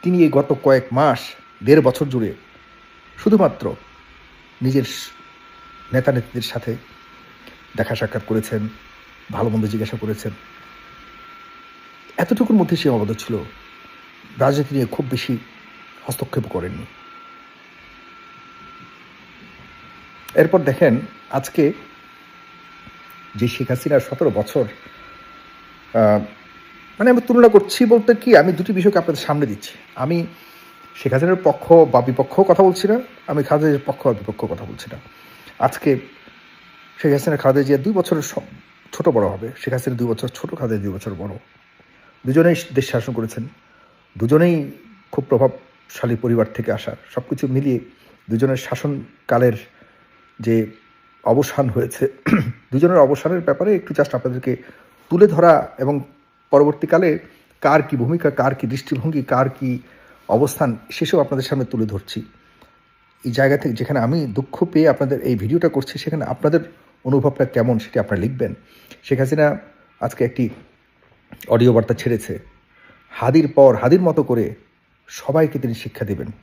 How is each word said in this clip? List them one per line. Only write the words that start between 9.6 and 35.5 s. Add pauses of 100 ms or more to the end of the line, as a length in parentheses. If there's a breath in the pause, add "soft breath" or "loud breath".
জিজ্ঞাসা
করেছেন, (1900)
এতটুকুর
মধ্যে
সীমাবদ্ধ
ছিল। (1000)
রাজনীতি
নিয়ে
খুব
বেশি (680)
হস্তক্ষেপ
করেননি। (3500)
এরপর
দেখেন, (300)
আজকে (1600)
যে
শেখ
হাসিনার
সতেরো
বছর, (1300)
আহ, (760)
মানে,
আমি
তুলনা
করছি
বলতে
কি,
আমি
দুটি
বিষয়কে
আপনাদের
সামনে
দিচ্ছি। (240)
আমি (680 loud breath)
শেখ
হাসিনার
পক্ষ
বা
বিপক্ষ
কথা
বলছি
না, (280)
আমি
খালেদা
জিয়ার
পক্ষ
বা
বিপক্ষ
কথা
বলছি
না। (600 loud breath)